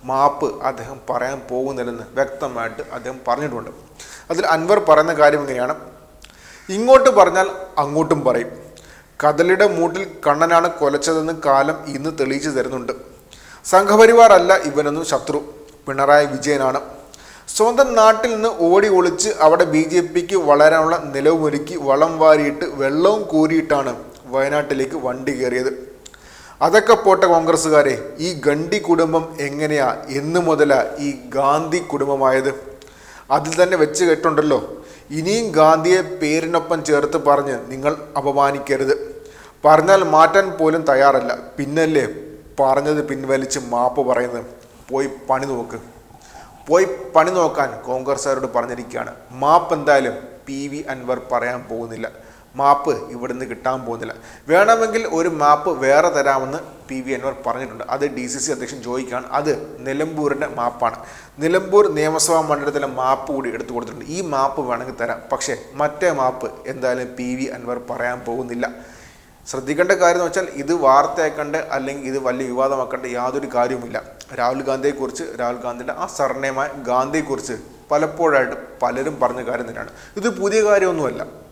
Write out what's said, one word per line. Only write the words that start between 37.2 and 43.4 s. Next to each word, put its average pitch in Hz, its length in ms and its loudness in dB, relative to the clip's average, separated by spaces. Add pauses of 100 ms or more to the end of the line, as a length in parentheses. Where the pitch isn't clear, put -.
നിങ്ങൾ 139 280 -4 (200)
അപമാനിക്കരുത്. 139 960 -2 (500)
പറഞ്ഞാൽ 165 400 6
മാറ്റാൻ 165 460 4
പോലും 160 320 0
തയ്യാറല്ല. 135 560 4 (180)
പിന്നല്ലേ 147 520 0 (520)
പറഞ്ഞത് 143 440 2
പിൻവലിച്ച് 135 540 -4